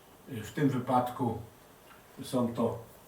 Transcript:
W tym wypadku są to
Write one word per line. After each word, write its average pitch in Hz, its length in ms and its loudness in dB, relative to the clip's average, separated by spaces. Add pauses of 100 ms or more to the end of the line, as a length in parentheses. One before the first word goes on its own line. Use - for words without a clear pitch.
(280)
W 113 240 -8
tym 143 180 4
wypadku - 680 2 (840)
są 117 300 0
to 117 260 0 (280)